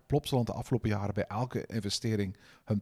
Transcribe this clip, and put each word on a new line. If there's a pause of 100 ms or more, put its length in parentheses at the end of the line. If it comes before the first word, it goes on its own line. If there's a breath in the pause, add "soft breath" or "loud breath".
Plopsaland
de
afgelopen
jaren
bij
elke
investering (280 loud breath)
hun